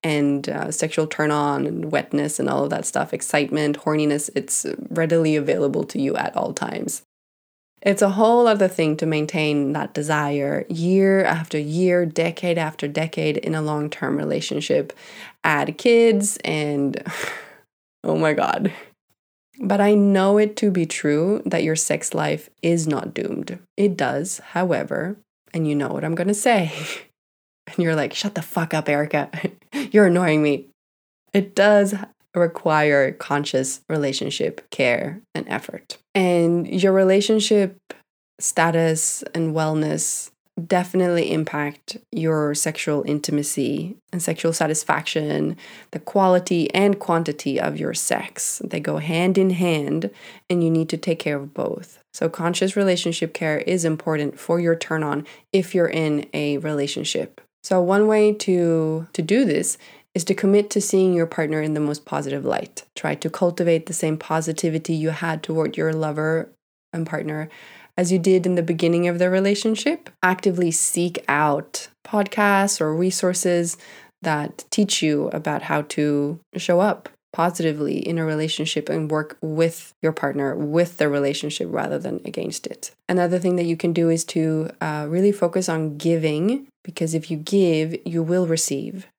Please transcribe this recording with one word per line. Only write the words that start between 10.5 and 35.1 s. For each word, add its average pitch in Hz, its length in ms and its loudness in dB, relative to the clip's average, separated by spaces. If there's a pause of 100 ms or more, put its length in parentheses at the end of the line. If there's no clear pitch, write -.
year 190 560 4
after 160 340 0
year, 175 480 2
decade 165 520 -2
after 156 300 -4
decade 156 480 -2
in - 180 -2
a 160 80 -2
long-term 151 540 -2
relationship. 151 760 -2 (520)
Add 151 340 0
kids 233 600 4
and, 147 640 -2 (540)
<laughs> - 480 -20
oh 160 120 0
my 160 160 2
God. - 400 0 (880)
But 202 200 0
I 208 140 6
know 202 440 6
it 208 180 2
to 208 140 2
be 180 160 0
true 160 580 0
that 170 180 0
your 160 140 0
sex - 380 -2
life 151 340 -2 (140)
is 170 240 2
not 147 280 -2
doomed. - 440 -6 (180)
It 196 200 2
does, 139 420 -4
however, 170 800 -4 (340)
and 165 140 -2
you 147 80 0
know 143 140 0
what 147 160 -4
I'm 160 100 -2
gonna 180 200 0
say. 208 420 2
<laughs> 156 60 -8 (880)
And - 140 0
you're 160 100 2
like, 151 200 -2
"Shut - 200 -4
the 170 60 -4
fuck 165 320 -4
up, 156 160 -2
Erica. 147 400 0 (320)
<laughs> - 320 -8
You're 208 140 8
annoying 170 360 4
me." 147 260 0 (680)
It 196 200 0
does 202 400 6 (400)
require 151 760 2
conscious 139 800 -2
relationship 139 800 -2
care 131 500 0 (140)